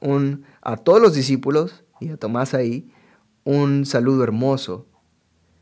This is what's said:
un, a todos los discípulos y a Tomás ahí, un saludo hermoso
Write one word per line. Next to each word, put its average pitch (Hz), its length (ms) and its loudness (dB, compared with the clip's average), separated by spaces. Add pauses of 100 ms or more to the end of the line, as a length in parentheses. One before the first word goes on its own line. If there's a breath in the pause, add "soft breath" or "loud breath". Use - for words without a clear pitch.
un, 139 440 -2 (180 loud breath)
a 113 160 -6
todos 190 220 4
los 202 140 6
discípulos 139 720 -2 (160)
y 156 80 -12
a 156 80 -12
Tomás 120 380 -4
ahí, 127 360 -4 (540 soft breath)
un 139 400 0
saludo 131 400 0
hermoso 117 640 -4 (760)